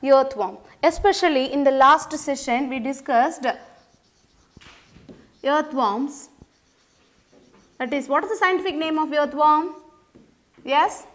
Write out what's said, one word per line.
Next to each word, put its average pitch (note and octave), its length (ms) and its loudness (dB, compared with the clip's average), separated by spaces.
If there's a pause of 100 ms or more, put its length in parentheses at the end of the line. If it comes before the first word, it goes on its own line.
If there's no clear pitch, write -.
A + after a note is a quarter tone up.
earthworm. C4+ 540 2 (240)
Especially E4 680 2
in C#4+ 140 -2
the C#4 60 4
last C#4 420 4
session, C4+ 560 -4
we C4 100 -6
discussed C4 680 -2 (2000)
earthworms. C4+ 840 -2 (1500)
That C4 160 -6
is, C4+ 120 -4
what C#4 180 0
is G4 80 -8
the G4+ 40 -2
scientific F#4 380 0
name D#4 240 -4
of D#4 120 -4
earthworm? D4+ 680 2 (840)
Yes, D4 520 -2